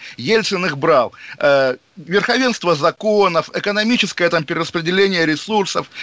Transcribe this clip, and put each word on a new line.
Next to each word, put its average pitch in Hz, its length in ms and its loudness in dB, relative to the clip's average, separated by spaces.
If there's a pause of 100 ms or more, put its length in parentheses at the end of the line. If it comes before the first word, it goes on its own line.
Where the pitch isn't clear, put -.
(180)
Ельцин 185 480 0
их 151 120 -4
брал. 139 360 2 (240)
Э, 135 400 2 (180)
верховенство 202 800 0
законов, 170 800 0
экономическое 208 760 0
там 170 180 0
перераспределение 170 840 0
ресурсов, 175 580 -2 (180)